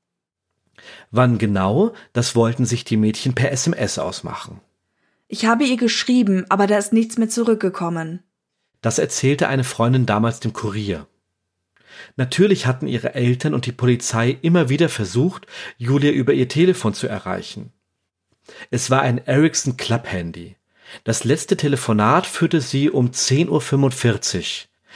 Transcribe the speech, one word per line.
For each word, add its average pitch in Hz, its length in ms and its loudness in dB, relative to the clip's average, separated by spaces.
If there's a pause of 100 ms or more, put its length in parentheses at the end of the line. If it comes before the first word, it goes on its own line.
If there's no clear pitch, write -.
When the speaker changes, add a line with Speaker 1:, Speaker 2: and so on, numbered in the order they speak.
(1120)
Speaker 1:
Wann 120 260 4
genau, 104 560 2 (180)
das - 240 -2
wollten 117 300 2
sich 120 200 -4
die 113 120 0
Mädchen 107 380 0
per - 180 0
S 127 140 -2
M 170 60 0
S - 260 -4
ausmachen. - 600 -10 (680)
Speaker 2:
"Ich 220 160 -4
habe 233 180 2
ihr 254 140 2
geschrieben, 220 720 2
aber 196 180 2
da 208 100 2
ist 202 140 -2
nichts 226 260 2
mehr 226 120 0
zurückgekommen." 180 920 -2 (600)
Speaker 1:
Das - 180 0
erzählte 143 480 0
eine 135 160 0
Freundin 127 420 2
damals 110 360 0
dem 113 100 -4
Kurier. 101 560 -6 (1080)
Natürlich 170 480 2
hatten 127 220 -2
ihre 120 260 -4
Eltern 123 400 0
und 127 120 -2
die 123 80 -6
Polizei 123 680 0
immer 165 260 4
wieder 147 220 2
versucht, 117 580 -2 (300)
Julia 135 340 2
über 135 220 2
ihr 127 160 2
Telefon 170 440 2
zu - 140 -6
erreichen. 104 640 -8 (1000)
Es - 180 -2
war 131 120 4
ein 127 260 0
Ericsson 135 500 0
Club-Handy. 87 800 -6 (480)
Das - 200 -2
letzte 143 320 0
Telefonat 127 720 2
führte 160 360 0
sie 139 280 0
um 123 240 0
zehn 143 340 0
Uhr 156 140 0
fünfundvierzig. 123 1080 -2 (260)